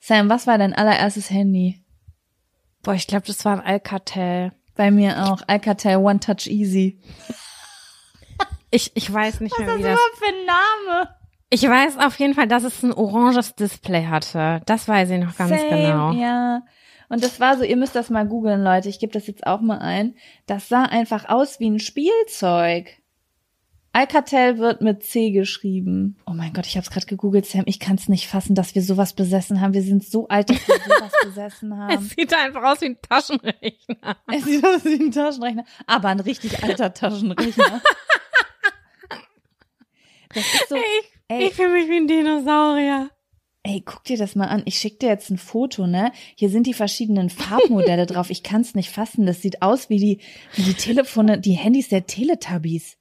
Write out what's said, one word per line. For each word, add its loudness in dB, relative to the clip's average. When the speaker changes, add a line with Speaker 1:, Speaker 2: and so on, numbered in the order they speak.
Speaker 1:
Sam, 4
was 2
war 4
dein 2
allererstes 2
Handy? 0
Speaker 2:
Boah, -2
ich -4
glaub, -2
das -8
war 0
ein -10
Alcatel. -4
Speaker 1:
Bei 4
mir 4
auch. -2
Alcatel 2
One 4
Touch -4
Easy. 0
Speaker 2:
Ich, 2
ich -6
weiß -2
nicht -6
Speaker 1:
Was -4
Speaker 2:
mehr, -4
Speaker 1:
ist -2
Speaker 2:
wie -4
Speaker 1:
das 0
Speaker 2:
das 4
Speaker 1:
überhaupt 2
für -2
ein -8
Name? -2
Speaker 2:
Ich 2
weiß 4
auf 2
jeden 2
Fall, 2
dass 2
es -6
ein 2
oranges 2
Display -2
hatte. -2
Das -2
weiß 2
ich 0
noch -4
ganz 0
Speaker 1:
Same, 0
Speaker 2:
genau. 2
Speaker 1:
ja. -2
Und -2
das -4
war 4
so, 0
ihr 2
müsst -2
das -4
mal 0
googeln, 0
Leute. 2
Ich -8
geb -6
das -6
jetzt -10
auch 0
mal -2
ein. -4
Das -6
sah 4
einfach -2
aus 0
wie 0
ein 0
Spielzeug. 0
Alcatel 2
wird 0
mit 0
C 0
geschrieben. -2
Oh -8
mein -6
Gott, -6
ich -6
hab's -8
grad -6
gegoogelt, 0
Sam. -2
Ich -2
kann's -2
nicht 2
fassen, 0
dass -2
wir 0
sowas 0
besessen -2
haben. 2
Wir 0
sind 2
so -4
alt, 2
dass 0
wir 6
sowas 2
Speaker 2:
<laughs> 4
Speaker 1:
besessen -12
haben. -2
Speaker 2:
Es -4
sieht -2
einfach -2
aus 2
wie -4
ein -6
Taschenrechner. -4
Speaker 1:
Es -4
sieht 0
aus 4
wie 2
ein 0
Taschenrechner, -4
aber 0
ein 0
richtig -6
alter -2
Taschenrechner. -2
Speaker 2:
<laughs> -2
Speaker 1:
Das -4
ist 0
so, -2
Speaker 2:
Ich, -2
Speaker 1:
ey. 0
Speaker 2:
ich -4
fühl 0
mich 2
wie 2
ein 2
Dinosaurier. 2
Speaker 1:
Ey, -4
guck -18
dir -4
das -4
mal 0
an. -2
Ich -4
schick -8
dir 0
jetzt -2
ein -2
Foto, -4
ne? 0
Hier 2
sind 2
die -2
verschiedenen -2
Farbmodelle 2
<laughs> -8
drauf. -4
Ich -8
kann's -2
nicht -2
fassen. -2
Das -2
sieht -4
aus 2
wie 2
die, 2
wie 0
die 2
Telefone, 2
die 0
Handys 2
der 0
Teletubbies. -4